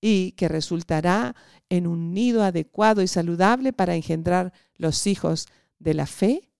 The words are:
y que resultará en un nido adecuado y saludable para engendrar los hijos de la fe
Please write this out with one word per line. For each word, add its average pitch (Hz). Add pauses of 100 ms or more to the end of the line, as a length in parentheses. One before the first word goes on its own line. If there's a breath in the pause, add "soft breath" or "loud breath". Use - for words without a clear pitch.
y 190
que 180
resultará 170 (320 soft breath)
en 180
un 170
nido 226
adecuado 196
y 185
saludable 185
para 175
engendrar 170 (220 soft breath)
los -
hijos 165 (320 soft breath)
de 160
la 147
fe 240 (100)